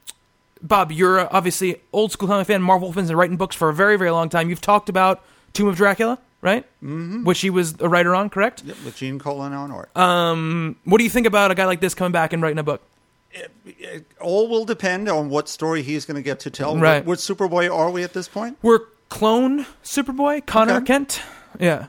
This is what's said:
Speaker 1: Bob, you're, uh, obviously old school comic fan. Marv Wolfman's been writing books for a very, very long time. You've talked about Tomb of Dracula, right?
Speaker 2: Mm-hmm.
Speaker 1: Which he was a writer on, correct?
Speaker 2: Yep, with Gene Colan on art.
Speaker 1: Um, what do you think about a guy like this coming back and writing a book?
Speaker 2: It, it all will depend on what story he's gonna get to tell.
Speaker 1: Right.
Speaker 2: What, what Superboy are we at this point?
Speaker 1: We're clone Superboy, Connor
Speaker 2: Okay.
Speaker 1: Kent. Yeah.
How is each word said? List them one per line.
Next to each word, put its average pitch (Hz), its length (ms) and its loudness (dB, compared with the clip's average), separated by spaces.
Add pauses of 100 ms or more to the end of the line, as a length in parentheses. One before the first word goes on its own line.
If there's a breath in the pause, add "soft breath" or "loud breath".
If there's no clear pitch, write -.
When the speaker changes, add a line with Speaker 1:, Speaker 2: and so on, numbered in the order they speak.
(600)
Speaker 1:
Bob, 180 300 0
you're, 185 300 4
uh, 170 100 -2
obviously 180 500 0 (120)
old 214 180 0
school 196 160 -4
comic 196 200 0
fan. 202 140 2
Marv 185 200 4
Wolfman's 185 280 -4
been 160 80 -2
writing 180 200 2
books 185 180 -4
for 160 140 2
a 151 40 0
very, 202 240 4
very 185 140 0
long 165 180 0
time. 170 200 0
You've 175 120 -6
talked 202 280 2
about 185 340 2 (300 soft breath)
Tomb 202 140 0
of 190 80 0
Dracula, 208 420 2 (240)
right? 208 220 0 (200)
Speaker 2:
Mm-hmm. 170 400 -8
Speaker 1:
Which 175 180 2
he 190 100 0
was 180 280 0
a 175 100 0
writer 175 260 4
on, 196 140 0
correct? 214 340 -2
Speaker 2:
Yep, - 220 -18
with 120 120 -12
Gene 135 220 -8
Colan 139 340 -8
on 139 180 -10
art. - 260 -14
Speaker 1:
Um, 170 800 0 (100)
what 190 140 6
do 233 40 4
you 226 60 0
think 240 180 2
about 202 240 4
a 180 40 -2
guy 190 100 0
like 180 160 0
this 185 120 0
coming 180 180 -2
back 165 220 0
and 165 80 -2
writing 156 180 0
a 151 40 -2
book? 147 180 -2 (500)
Speaker 2:
It, 190 200 -18 (140)
it 170 400 -18 (140)
all 185 280 0
will 226 180 -2
depend 196 440 -2
on 151 200 0
what 147 200 -2
story 160 340 -2
he's 143 220 -6
gonna 143 180 -8
get 135 180 -6
to 147 80 -12
tell. 143 280 -4
Speaker 1:
Right. 156 280 6
Speaker 2:
What, - 20 -10
what 175 120 -2
Superboy 175 560 0
are 175 160 2
we 180 120 -4
at 175 100 -8
this 185 140 -8
point? 233 360 -10
Speaker 1:
We're 226 160 6 (300)
clone 254 560 0 (180)
Superboy, 285 640 -2
Connor 220 320 2
Speaker 2:
Okay. 247 80 -4
Speaker 1:
Kent. 277 360 0 (380 loud breath)
Yeah. 165 300 0